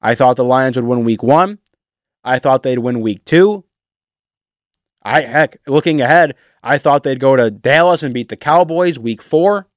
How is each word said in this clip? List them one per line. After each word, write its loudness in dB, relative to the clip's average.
I 0
thought 2
the -2
Lions 0
would -4
win -2
week -2
one. 0
I -2
thought 0
they'd -2
win -4
week -6
two. 2
I, -2
heck, -2
looking 0
ahead, 2
I -2
thought 0
they'd -4
go 4
to 2
Dallas 0
and -6
beat -8
the -12
Cowboys 0
week -8
four. -2